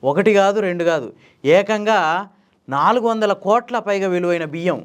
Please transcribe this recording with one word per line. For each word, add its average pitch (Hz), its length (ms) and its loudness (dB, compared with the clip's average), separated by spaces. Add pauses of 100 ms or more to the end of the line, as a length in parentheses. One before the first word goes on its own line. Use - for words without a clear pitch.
ఒకటి 185 380 2
కాదు, 202 260 2
రెండు 175 240 -4
కాదు, 135 180 -4 (480)
ఏకంగా 208 420 0 (680)
నాలుగు 196 380 0
వందల 220 260 0 (120)
కోట్ల 240 400 0
పైగా 196 280 -2
విలువైన 175 400 -2
బియ్యం 165 320 -4